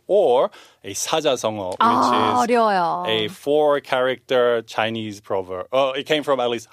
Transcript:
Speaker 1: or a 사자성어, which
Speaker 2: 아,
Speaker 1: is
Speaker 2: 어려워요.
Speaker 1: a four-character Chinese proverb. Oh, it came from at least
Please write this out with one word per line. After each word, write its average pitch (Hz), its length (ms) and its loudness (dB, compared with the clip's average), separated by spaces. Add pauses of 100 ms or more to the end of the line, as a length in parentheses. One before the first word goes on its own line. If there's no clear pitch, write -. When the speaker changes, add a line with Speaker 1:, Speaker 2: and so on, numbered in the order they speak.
Speaker 1:
or 170 420 4 (340)
a 98 100 -12
사자성어, 113 800 -2
which - 80 -4
Speaker 2:
아, 240 640 2
Speaker 1:
is 233 40 0
Speaker 2:
어려워요. 185 600 0
Speaker 1:
a 107 200 -2
four-character 131 1400 0
Chinese 110 520 -4
proverb. 92 520 -6
Oh, 131 200 0
it 135 140 -8
came 151 180 0
from 135 160 0
at 120 100 -2
least 117 240 -6